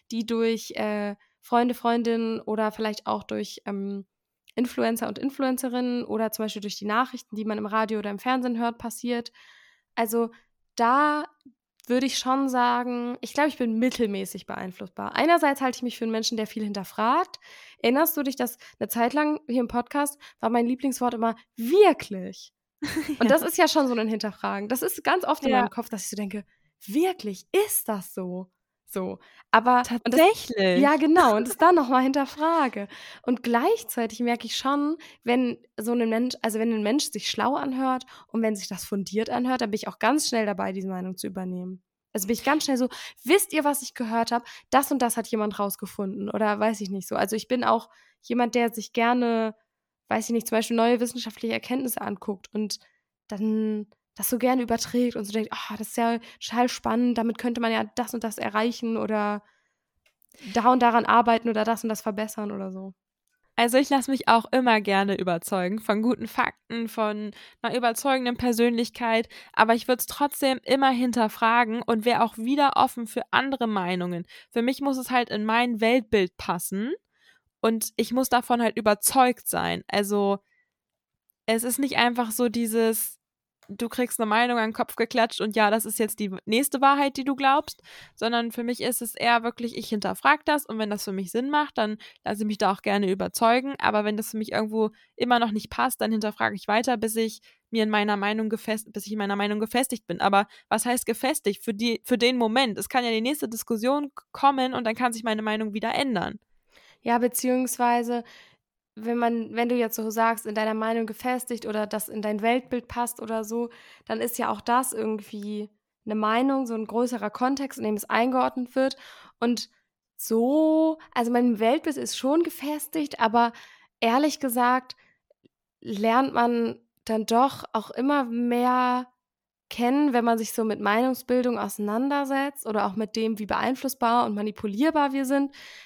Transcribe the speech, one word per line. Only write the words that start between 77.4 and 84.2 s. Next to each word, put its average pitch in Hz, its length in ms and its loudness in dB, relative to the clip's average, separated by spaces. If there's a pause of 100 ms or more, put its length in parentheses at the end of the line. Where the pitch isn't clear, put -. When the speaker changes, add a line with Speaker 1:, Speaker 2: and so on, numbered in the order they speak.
Speaker 2:
und 226 360 0
ich 233 160 0
muss 254 160 0
davon 240 320 2
halt 220 160 0
überzeugt 240 720 2
sein. - 380 -2
Also 202 520 2 (1080)
es 226 160 2
ist 247 160 -2
nicht 277 180 -2
einfach 233 340 0
so 247 180 2
dieses, 226 680 0 (480)
du 226 220 -6
kriegst - 300 -2
eine 220 80 -2